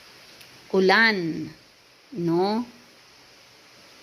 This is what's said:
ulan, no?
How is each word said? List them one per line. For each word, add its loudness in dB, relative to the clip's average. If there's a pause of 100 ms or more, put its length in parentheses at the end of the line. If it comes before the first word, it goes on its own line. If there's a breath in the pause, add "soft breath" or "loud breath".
(720)
ulan, 2 (720)
no? -2 (1400)